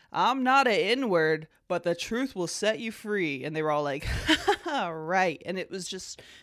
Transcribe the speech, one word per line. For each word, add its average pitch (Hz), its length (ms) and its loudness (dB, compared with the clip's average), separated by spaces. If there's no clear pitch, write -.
"I'm 233 320 2
not 262 240 6
an 226 60 4
N-word, 170 760 2
but 175 160 -2
the 170 120 2
truth 247 400 -4
will 175 120 -2
set 214 320 -2
you 226 120 -6
free." 180 520 -2
And 151 120 -6
they 156 80 0
were 156 80 2
all 151 100 2
like, 143 260 -4
<laughs> - 300 -2
"Right." 180 800 0
And 185 120 -6
it 180 140 -8
was 185 160 -8
just, - 340 -12